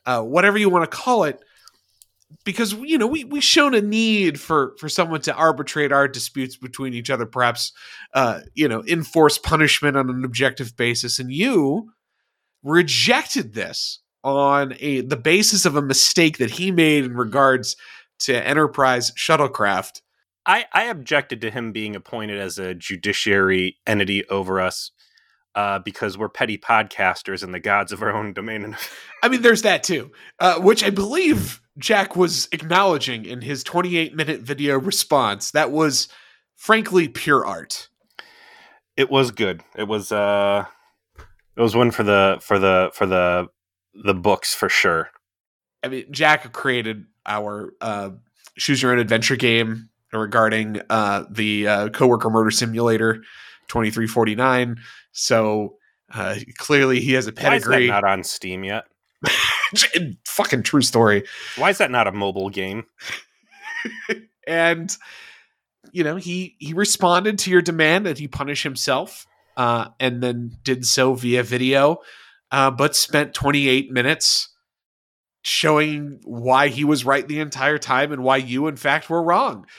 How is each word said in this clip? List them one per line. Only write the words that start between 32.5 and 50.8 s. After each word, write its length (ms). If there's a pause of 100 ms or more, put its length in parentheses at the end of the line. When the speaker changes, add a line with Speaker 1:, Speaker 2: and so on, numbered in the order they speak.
Speaker 1:
acknowledging 720
in 160
his 240
twenty-eight 500
minute 280
video 360
response. 760
That 180
was 380 (480)
frankly 520
pure 380
art. 420 (1120)
Speaker 2:
It 120
was 200
good. 320 (120)
It 140
was, 240
uh, 540 (500)
it 460
was 120
one 160
for 120
the, 400
for 160
the, 340
for 140
the, 400 (580)
the 100
books 400
for 140
sure. 420 (720)
Speaker 1:
I 60
mean, 240
Jack 400
created 540 (200)
our, 540
uh, 300 (460)
Choose 240
Your 120
Own 80
Adventure 340
game 560 (220)
regarding, 760